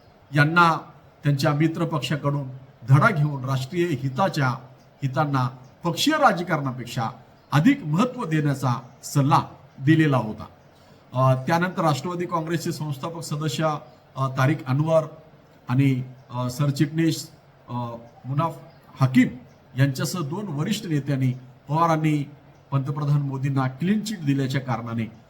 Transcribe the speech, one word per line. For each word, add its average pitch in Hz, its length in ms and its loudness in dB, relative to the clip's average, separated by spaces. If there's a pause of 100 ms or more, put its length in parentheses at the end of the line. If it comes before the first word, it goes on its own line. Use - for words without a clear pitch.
(360)
यांना 165 420 4 (460)
त्यांच्या 147 300 2
मित्र 160 320 2
पक्षाकडून 143 600 -2 (420)
धडा 151 200 8
घेऊन 147 360 -2
राष्ट्रीय 135 420 -2
हिताच्या, 143 600 0 (560)
हितांना 135 460 0 (340)
पक्षीय 175 300 0
राजकारणापेक्षा 147 960 0 (420)
अधिक 180 340 4
महत्त्व 240 400 0
देण्याचा 143 480 0 (300)
सल्ला 147 380 2 (380)
दिलेला 151 380 4
होता. 107 280 -6 (680)
अ, 131 220 4 (120)
त्यानंतर 175 340 0
राष्ट्रवादी 170 440 -2
काँग्रेसचे 170 460 -4
संस्थापक 156 500 -8
सदस्य, 156 540 -2 (400)
अ, 135 120 -2
तारिक 131 380 0
अनवर 151 380 2 (640)
आणि, 131 360 2 (260)
अ, 123 200 -6
सरचिटणीस, 147 840 0 (380)
अ, 117 40 -12 (520)
मुनाफ 151 320 -2 (440)
हाकीम 135 260 4 (500)
यांच्यासह 143 420 0
दोन 175 280 -6
वरिष्ठ 180 380 -4
नेत्यांनी 139 480 0 (340)
पवारांनी 156 640 0 (420)
पंतप्रधान 143 500 0
मोदींना 135 460 -2
क्लीन 190 340 0
चिट 202 240 -8
दिल्याच्या 135 360 0
कारणाने 113 500 -4 (180)